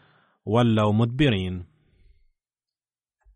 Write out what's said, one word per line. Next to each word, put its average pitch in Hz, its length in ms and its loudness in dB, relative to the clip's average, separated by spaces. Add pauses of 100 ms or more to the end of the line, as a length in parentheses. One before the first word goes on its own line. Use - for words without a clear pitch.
(460)
ولوا 107 480 2
مدبرين. 107 760 -2 (1700)